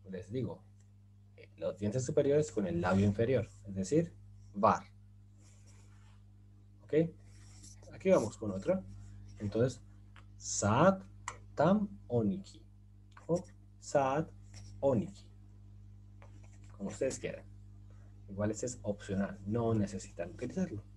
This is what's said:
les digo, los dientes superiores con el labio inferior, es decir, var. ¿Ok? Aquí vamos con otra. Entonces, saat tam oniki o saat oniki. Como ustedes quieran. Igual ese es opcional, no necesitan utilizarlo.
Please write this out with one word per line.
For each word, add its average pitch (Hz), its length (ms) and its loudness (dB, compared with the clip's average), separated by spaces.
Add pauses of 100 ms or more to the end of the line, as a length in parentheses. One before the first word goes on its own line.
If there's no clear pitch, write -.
les 92 220 -10
digo, 120 320 -6 (920)
los - 200 -6
dientes 104 260 -2
superiores 147 480 4
con 98 160 -2
el 85 140 -2
labio 95 240 4
inferior, 117 440 2 (180)
es 98 80 -10
decir, 147 380 2 (400)
var. 101 300 4 (2000)
¿Ok? - 100 -6 (1000)
Aquí - 160 0
vamos 127 280 4
con 104 140 -4
otra. 156 320 -2 (560)
Entonces, 110 420 0 (560)
saat 147 640 4 (540)
tam 196 320 4 (200)
oniki 104 540 0 (640)
o 175 160 0 (360)
saat 143 500 0 (500)
oniki. 123 460 0 (1500)
Como 196 120 -8
ustedes 131 300 -4
quieran. - 260 -10 (840)
Igual 104 220 -2
ese 117 140 -6
es 123 160 -8
opcional, 98 640 -4
no 113 280 0
necesitan 98 580 -4
utilizarlo. 127 500 -4 (160)